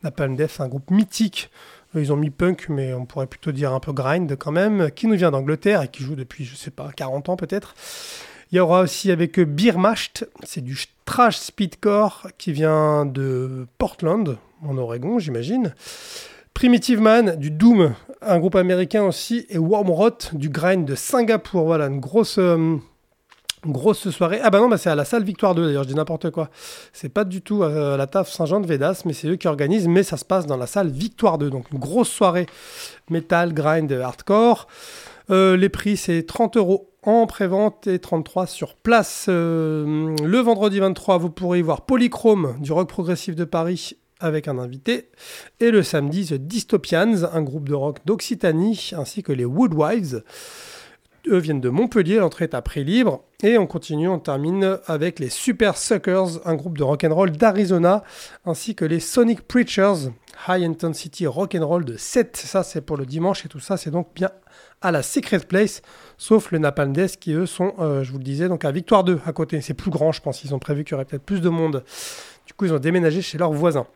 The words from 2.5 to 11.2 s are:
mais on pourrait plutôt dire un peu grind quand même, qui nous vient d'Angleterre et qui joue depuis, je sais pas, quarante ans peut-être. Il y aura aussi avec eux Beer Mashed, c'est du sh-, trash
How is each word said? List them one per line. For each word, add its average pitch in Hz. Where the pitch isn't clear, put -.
mais 135
on 127
pourrait 135
plutôt -
dire 135
un 131
peu 143
grind 143
quand 147
même, 190
qui -
nous 220
vient 175
d'Angleterre 151
et 131
qui -
joue 135
depuis, 131
je 127
sais -
pas, 143
quarante 139
ans 180
peut-être. 185
Il 175
y 180
aura 180
aussi 185
avec 170
eux 180
Beer 165
Mashed, 220
c'est -
du 127
sh-, -
trash 240